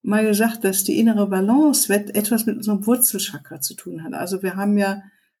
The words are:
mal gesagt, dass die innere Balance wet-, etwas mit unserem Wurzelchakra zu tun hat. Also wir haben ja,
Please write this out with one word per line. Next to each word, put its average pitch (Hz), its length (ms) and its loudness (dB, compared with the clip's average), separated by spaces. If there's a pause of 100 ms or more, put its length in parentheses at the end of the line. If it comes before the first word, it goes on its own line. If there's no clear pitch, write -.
mal 214 240 0
gesagt, 220 380 0
dass 190 200 0
die - 140 0
innere 214 300 4
Balance 226 640 2
wet-, 202 260 0
etwas 220 320 0
mit 208 100 -2
unserem 208 300 -2
Wurzelchakra 185 720 -2
zu - 140 -8
tun 165 280 -12
hat. 165 120 -10
Also 190 260 -6
wir 185 140 -4
haben 202 240 2
ja, 196 240 -2 (380)